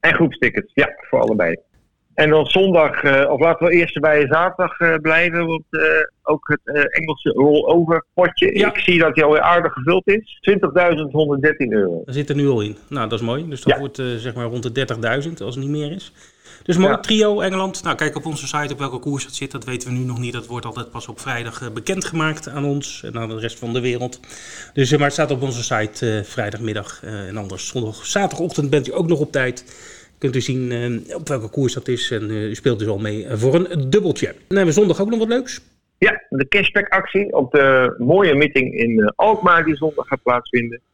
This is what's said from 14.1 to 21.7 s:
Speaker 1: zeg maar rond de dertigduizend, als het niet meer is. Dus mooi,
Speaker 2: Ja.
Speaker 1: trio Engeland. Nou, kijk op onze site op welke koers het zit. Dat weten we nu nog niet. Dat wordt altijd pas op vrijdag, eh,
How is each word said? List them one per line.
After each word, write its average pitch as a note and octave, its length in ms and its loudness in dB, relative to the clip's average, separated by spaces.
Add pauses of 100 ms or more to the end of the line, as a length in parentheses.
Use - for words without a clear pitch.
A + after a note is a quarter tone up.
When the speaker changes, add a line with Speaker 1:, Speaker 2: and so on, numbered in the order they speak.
Speaker 1:
zeg A2+ 200 -8
maar B2 100 -6
rond A#2 180 -6
de A#2 80 -4
dertigduizend, C3 720 -4
als A#2+ 140 -8
het C3+ 80 -8
niet C#3+ 100 -4
meer D3+ 180 -6
is. F#3+ 220 -14 (500)
Dus E3+ 140 0
mooi, F#3+ 140 4
Speaker 2:
Ja. - 80 0
Speaker 1:
trio G#3 420 2
Engeland. F#3+ 420 -4
Nou, D#3 120 -2
kijk D3+ 200 -2
op D3 100 -10
onze D3 220 -8
site D3 260 -4
op B2 60 -12
welke B2+ 200 -6
koers C#3 260 -4
het - 100 -18
zit. C3+ 160 -8
Dat A#2+ 140 -10
weten B2 240 -8
we B2 80 -4
nu B2+ 80 -4
nog B2 140 -6
niet. A#2+ 140 -6
Dat A#2 140 -10
wordt A#2+ 180 -10
altijd A#2 260 -10
pas A#2 160 -14
op A2+ 120 -16
vrijdag, A#2+ 420 -8
eh, B2 120 -10